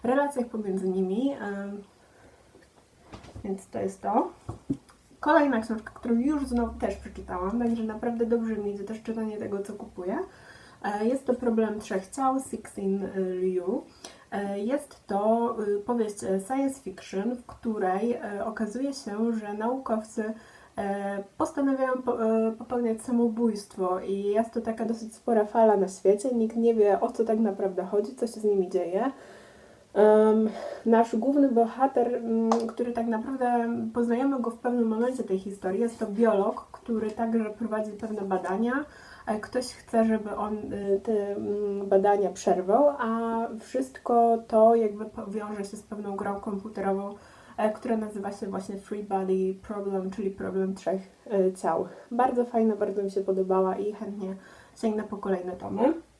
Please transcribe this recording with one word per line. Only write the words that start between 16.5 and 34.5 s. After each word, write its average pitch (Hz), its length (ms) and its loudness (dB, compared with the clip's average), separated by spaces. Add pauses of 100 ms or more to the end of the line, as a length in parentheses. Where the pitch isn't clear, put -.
fiction, 196 560 -6
w - 100 -16
której, 214 680 -2
e, 208 320 -4
okazuje 233 500 -4
się, 226 380 -2
że 208 220 -4
naukowcy 220 800 -2 (460)
e, 202 460 -4 (140)
postanawiają 269 540 0 (100)
po-, 233 220 -2
e, 220 280 2
popełniać 226 500 -4
samobójstwo 220 1000 0
i 196 220 -4
jest 208 280 0
to 233 100 -4
taka 226 240 -4
dosyć 226 300 -6
spora 220 300 2
fala 220 320 6
na 190 120 2
świecie. 208 460 2
Nikt 226 220 2
nie 233 180 6
wie, 202 260 6
o 226 120 0
co 226 120 0
tak 220 160 2
naprawdę 190 440 0
chodzi, 214 320 0
co 233 100 -2
się 220 140 -8
z 214 40 -6
nimi 196 240 4
dzieje. 190 440 0 (840)
Em, 214 540 8 (380)
nasz 226 300 6
główny 269 320 4
bohater, 240 640 2
mm, 226 360 2
który 233 420 0
tak 233 140 -2
naprawdę 240 720 0 (180)
poznajemy 240 460 0
go 233 100 -2